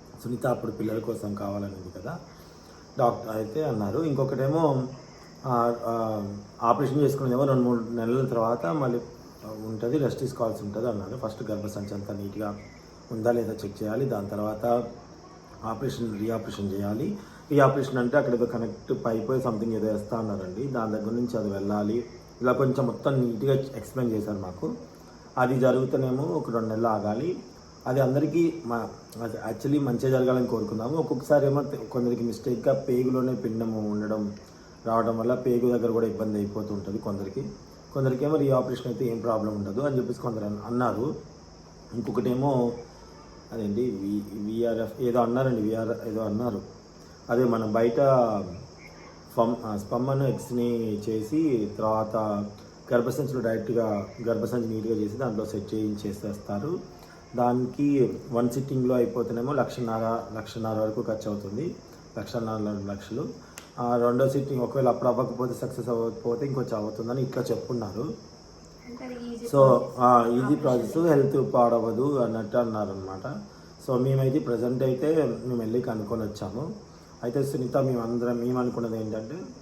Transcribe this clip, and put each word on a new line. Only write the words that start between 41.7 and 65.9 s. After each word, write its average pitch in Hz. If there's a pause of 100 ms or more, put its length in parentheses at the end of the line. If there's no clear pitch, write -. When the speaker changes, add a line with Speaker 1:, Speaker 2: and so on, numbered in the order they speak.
Speaker 1:
ఇంకొకటేమో 123 (800)
అదేంటి 110
వి-, 101
విఆర్ఎఫ్ 113
ఏదో 123
అన్నారండి, 120
విఆర్ 110
ఏదో 110
అన్నారు. 107 (680)
అదే 123
మనం 113
బయట 117 (1400)
ఫమ్-, 117
ఆ, 107
స్పమ్ 120
అను 139
ఎగ్స్ని 117
చేసి 110
తర్వాత 110 (800)
గర్భసంచిలో 127
డైరెక్ట్గా 110 (200)
గర్భసంచి 113
నీట్గా 110
చేసి 107
దాంట్లో 113
సెట్ 104
చేయించేసేస్తారు. 104 (560)
దానికి 123 (120)
వన్ 120
సిట్టింగ్లో 127
అయిపోతేనేమో 120
లక్షన్నర, 113
లక్షన్నర 110
వరకు 110
ఖర్చు 110
అవుతుంది, 101 (440)
లక్షన్నర, 110
రెండు 101
లక్షలు. 120 (500)
ఆ, 120
రెండో 123
సిట్టింగ్ 135
ఒకవేళ 123
అప్పుడు 123
అవ్వకపోతే, 117
సక్సెస్ 117
అవ్వకపోతే 117